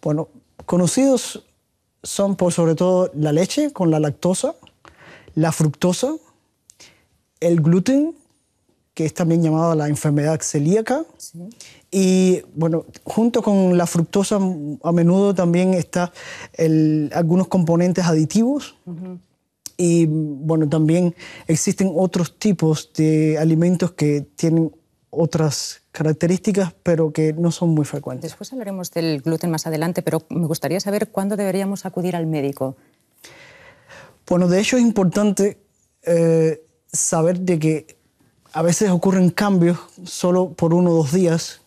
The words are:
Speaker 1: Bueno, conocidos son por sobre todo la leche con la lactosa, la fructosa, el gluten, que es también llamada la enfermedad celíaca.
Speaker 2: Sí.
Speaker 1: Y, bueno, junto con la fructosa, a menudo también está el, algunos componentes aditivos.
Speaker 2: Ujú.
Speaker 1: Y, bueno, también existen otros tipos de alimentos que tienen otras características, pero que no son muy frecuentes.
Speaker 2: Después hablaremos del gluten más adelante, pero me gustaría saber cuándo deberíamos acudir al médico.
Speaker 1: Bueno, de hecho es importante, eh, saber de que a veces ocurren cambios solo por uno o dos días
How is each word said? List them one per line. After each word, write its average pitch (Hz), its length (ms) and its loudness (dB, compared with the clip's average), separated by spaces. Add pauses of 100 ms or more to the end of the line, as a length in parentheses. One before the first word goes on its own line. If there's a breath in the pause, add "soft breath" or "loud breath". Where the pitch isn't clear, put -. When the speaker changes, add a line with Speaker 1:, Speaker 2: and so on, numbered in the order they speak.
Speaker 1:
Bueno, 151 280 -4 (360)
conocidos 233 800 0 (560)
son 196 360 -2
por 180 160 0
sobre 165 220 2
todo 180 380 2
la 151 200 -2
leche 190 400 0
con 170 180 0
la 156 80 2
lactosa, 175 560 -2 (800 loud breath)
la 160 160 0
fructosa, 180 640 -2 (1300 soft breath)
el 170 200 2
gluten, 254 540 2 (800)
que 160 120 -4
es 147 80 -4
también 165 300 0
llamada 160 320 2
la 147 140 -2
enfermedad 147 520 0
celíaca. 220 640 0 (140)
Speaker 2:
Sí. - 220 -18 (520 loud breath)
Speaker 1:
Y, 185 500 2 (140)
bueno, 160 300 -2 (180)
junto 226 400 0
con 190 340 2
la 175 80 2
fructosa, 190 540 0 (420)
a 170 120 -2
menudo 180 420 4
también 180 380 2
está 180 400 -2 (400 loud breath)
el, 156 600 2
algunos 175 360 0
componentes 175 560 2
aditivos. 202 680 0 (100)
Speaker 2:
Ujú. 180 340 -14 (600)
Speaker 1:
Y, 170 300 4
bueno, 156 580 -2
también 165 460 2 (320 loud breath)
existen 190 500 0
otros 180 440 -2
tipos 160 560 0
de 156 420 2
alimentos 165 540 2
que 147 300 0 (140)
tienen 160 400 0 (360)
otras 156 800 -2
características, 175 920 0
pero 160 320 0
que 156 200 0
no 170 180 0
son 170 180 -2
muy 151 160 2
frecuentes. 139 460 -10
Speaker 2:
Después - 220 -18
hablaremos 196 360 -10
del 165 320 -4
gluten 165 300 -2
más 160 160 -4
adelante, 160 340 -4
pero 156 280 -2
me 165 180 -2
gustaría 156 320 -4
saber 202 320 -4
cuándo 196 260 -4
deberíamos 196 480 -4
acudir 180 300 -4
al 165 100 -4
médico. 139 500 -4 (1500 loud breath)
Speaker 1:
Bueno, 180 200 2
de 180 120 4
hecho 220 180 0
es 240 60 4
importante, 202 760 0 (460)
eh, 165 600 2 (280)
saber 175 500 0
de 180 180 0
que 156 380 -2 (540)
a 160 100 -4
veces 175 280 2
ocurren 180 400 2
cambios 175 480 2 (260)
solo 180 500 -2
por 165 200 0
uno 175 180 4
o 165 40 4
dos 151 180 2
días 170 540 0